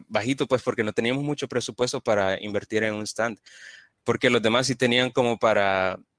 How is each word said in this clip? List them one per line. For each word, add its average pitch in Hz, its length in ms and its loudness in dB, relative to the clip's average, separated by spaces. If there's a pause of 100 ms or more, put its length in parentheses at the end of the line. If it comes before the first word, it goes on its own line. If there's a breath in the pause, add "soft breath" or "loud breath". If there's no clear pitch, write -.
bajito, 120 380 -2
pues, 123 160 0
porque 113 220 -2
no 107 80 -4
teníamos 123 320 -2
mucho 143 240 -4
presupuesto 123 540 -4
para 98 380 2
invertir 107 440 -2
en 107 100 -2
un 107 120 -6
stand, 110 320 -4 (680 loud breath)
porque 120 240 2
los 120 140 4
demás 120 240 2
sí 127 100 -2
tenían 123 340 2
como 120 280 0
para, 98 600 2 (200)